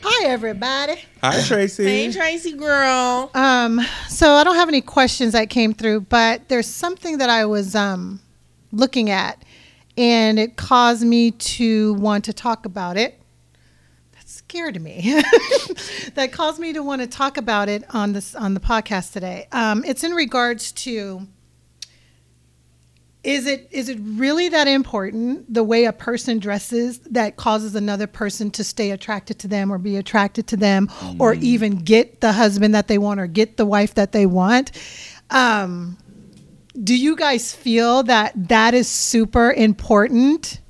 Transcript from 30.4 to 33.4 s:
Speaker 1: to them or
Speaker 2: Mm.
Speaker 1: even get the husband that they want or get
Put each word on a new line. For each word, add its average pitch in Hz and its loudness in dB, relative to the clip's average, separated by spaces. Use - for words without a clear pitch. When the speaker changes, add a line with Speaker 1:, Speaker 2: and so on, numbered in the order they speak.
Speaker 1:
to 226 -4
them 196 4
or 226 4
Speaker 2:
Mm. 165 -4
Speaker 1:
even 220 2
get 220 2
the 220 2
husband 214 2
that 208 2
they 208 4
want 202 -2
or 185 -4
get 214 -2